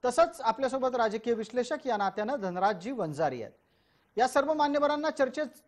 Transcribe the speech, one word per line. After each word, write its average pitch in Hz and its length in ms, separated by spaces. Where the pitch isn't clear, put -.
तसंच 330 360
आपल्यासोबत 254 540
राजकीय 226 380
विश्लेषक 240 520
या 233 120
नात्यानं 196 420
धनराजजी 190 520
वंजारी 151 500
आहेत. 101 120
या 247 100
सर्व 285 260
मान्यवरांना 294 560
चर्चेत 294 360